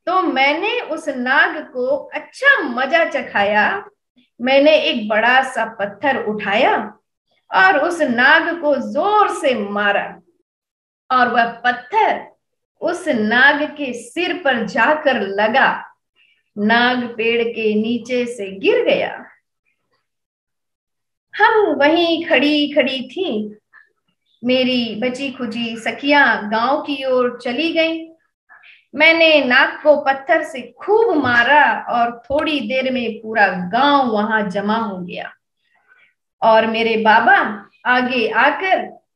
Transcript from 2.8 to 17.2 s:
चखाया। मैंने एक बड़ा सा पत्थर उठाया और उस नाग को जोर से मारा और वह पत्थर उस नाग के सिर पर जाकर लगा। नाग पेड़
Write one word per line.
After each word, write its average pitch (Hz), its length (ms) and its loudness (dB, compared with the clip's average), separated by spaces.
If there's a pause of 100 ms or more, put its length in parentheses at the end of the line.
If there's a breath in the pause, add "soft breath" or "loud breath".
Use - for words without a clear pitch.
चखाया। 214 840 -2 (520 soft breath)
मैंने 277 340 4
एक 269 340 0
बड़ा 233 340 2
सा 240 220 -6
पत्थर 220 600 -4
उठाया 214 680 -2 (640)
और 302 240 4
उस 330 220 -2
नाग 294 600 2
को 285 140 2
जोर 370 540 0
से 277 260 -2
मारा 202 640 -4 (920)
और 254 160 4
वह 233 180 2
पत्थर 294 840 -2 (540)
उस 339 260 -4
नाग 262 560 2
के 277 300 -8
सिर 349 400 -6
पर 247 320 -2
जाकर 254 560 0
लगा। 214 720 0 (640)
नाग 240 460 2 (140)
पेड़ 226 300 0